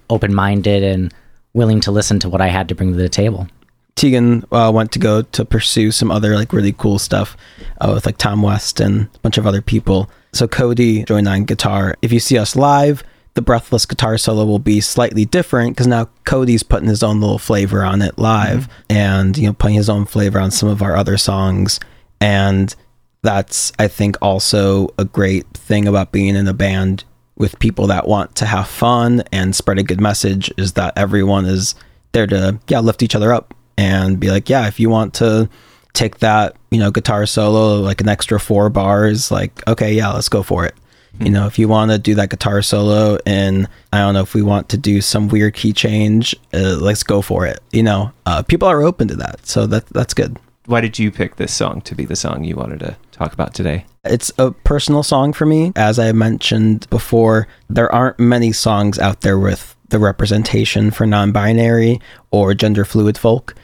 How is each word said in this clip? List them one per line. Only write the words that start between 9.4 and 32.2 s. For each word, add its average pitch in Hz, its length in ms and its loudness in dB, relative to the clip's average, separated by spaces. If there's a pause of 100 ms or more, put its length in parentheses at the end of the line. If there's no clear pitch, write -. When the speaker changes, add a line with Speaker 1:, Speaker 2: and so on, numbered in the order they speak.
Speaker 2:
other 101 160 0
people. 101 440 0 (260)
So 120 140 0
Cody 117 580 2
joined 104 220 2
on 98 180 0
guitar. 101 580 -2
If 113 100 -4
you 117 60 4
see 123 180 0
us 104 180 -2
live, 143 480 2 (300)
the - 80 -2
breathless 120 460 0
guitar 113 320 -2
solo 107 260 0
will 107 140 2
be 104 220 2
slightly 110 440 0
different 120 520 0
'cause 123 100 2
now 117 220 0 (160)
Cody's 123 360 2
putting 101 280 0
his 104 120 0
own 107 180 0
little 104 200 0
flavor 98 440 0
on 98 200 0
it - 160 -4
live 110 480 0 (220)
Speaker 1:
Mm-hmm. 107 80 2
Speaker 2:
and, 95 400 2
you 110 100 2
know, 104 60 0
putting 104 240 0
his 104 120 0
own 101 160 0
flavor 101 340 0
on 95 120 0
some 104 180 0
of 101 140 -2
our 92 120 0
other 98 220 0
songs. 95 600 0 (420)
And 98 540 0 (480)
that's, - 560 -2
I 107 80 2
think, 101 340 -2
also 98 680 2 (100)
a 101 60 0
great 95 500 -2
thing 104 320 0
about 101 240 0
being 98 240 0
in 98 120 0
a 95 60 0
band 95 500 -2 (320)
with - 240 -2
people - 280 0
that 95 200 0
want 101 280 -2
to 107 100 -2
have 101 220 -2
fun 120 640 2
and 95 240 -2
spread 98 220 -2
a 98 60 2
good 95 180 -2
message, 101 560 0
is 95 160 -2
that 92 220 -4
everyone 98 500 0
is 92 300 -2 (380)
there 110 140 2